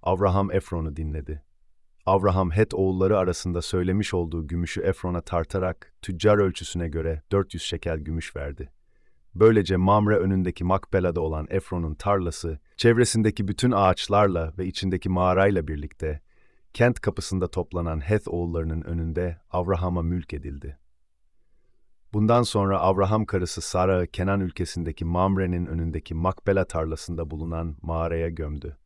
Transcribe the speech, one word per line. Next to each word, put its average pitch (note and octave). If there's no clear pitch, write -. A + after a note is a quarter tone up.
Abraham F#2+
Efron'u D#2+
dinledi. D2+
Abraham F#2+
Het G#2
oğulları F#2+
arasında F2+
söylemiş F#2
olduğu E2
gümüşü E2+
Efron'a F2+
tartarak F2+
tüccar G#2
ölçüsüne F2+
göre D#2+
dört G2
yüz E2
şekel E2
gümüş D#2
verdi. C#2+
Böylece G2+
Mamre G2+
önündeki F#2
Makpela'da F2+
olan D#2
Efron'un F2
tarlası, E2+
çevresindeki A2+
bütün B2
ağaçlarla F#2+
ve F#2
içindeki F#2
mağarayla F#2
birlikte D2+
kent A#2+
kapısında F#2
toplanan E2+
Heth G2+
oğullarının E2
önünde E2
Abraham'a F2+
mülk E2
edildi. C#2+
Bundan A2
sonra G2
Abraham F#2+
karısı F2+
Sara, F#2
Kenan G2
ülkesindeki E2+
Mamre'nin F2+
önündeki E2
Makpela F#2
tarlasında D#2+
bulunan E2
mağaraya E2
gömdü. D2